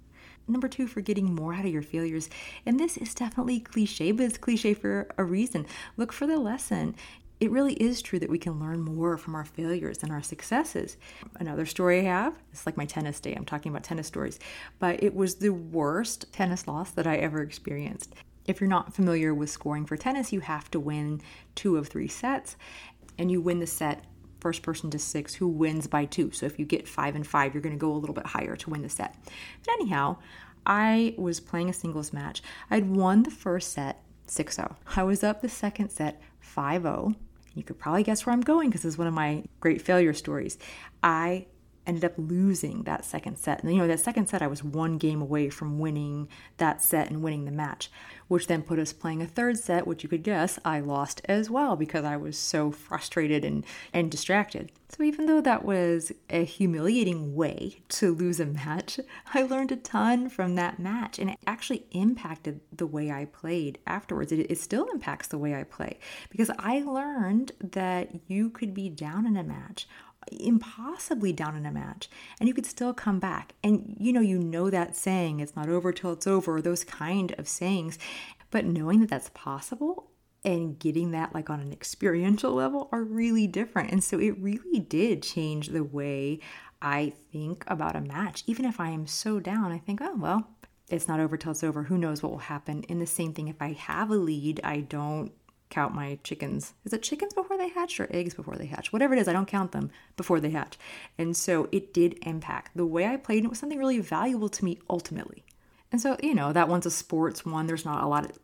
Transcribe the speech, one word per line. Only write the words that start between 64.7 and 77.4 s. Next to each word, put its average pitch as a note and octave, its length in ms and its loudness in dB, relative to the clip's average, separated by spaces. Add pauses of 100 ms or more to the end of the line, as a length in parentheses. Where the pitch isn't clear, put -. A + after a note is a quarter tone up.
impacts D#3 360 -6
the D3+ 100 -4
way D3 160 0
I C3+ 80 -6
play - 340 -8 (320)
because A3+ 300 2
I C4 220 0
learned C4 800 0
that F#3 520 -2 (160)
you G#3 240 0
could G#3 240 -6
be G3 120 -4
down D#3+ 380 -2
in G#3+ 100 4
a F3+ 80 0
match, C#3+ 440 -8 (440)
impossibly A3+ 1040 0
down D3+ 220 -4
in D3 100 -4
a D3 60 -4
match, C#3+ 360 -8 (320)
and A3+ 80 4
you B3+ 60 4
could A#3 120 -2
still B3 280 -2
come G3+ 260 2
back. - 440 -4
And, - 360 4
you A#3+ 140 2
know, A#3+ 80 6
you F#3+ 160 4
know E3+ 320 2
that F3 260 0
saying, F3 440 2
"It's D3 160 -6
not D3+ 120 -2
over F3 240 2
till F3+ 220 -2
it's E3 140 -4
over," F#3 300 4
or D#3 40 0
those F3 220 0
kind F3+ 560 -2
of D3 80 -8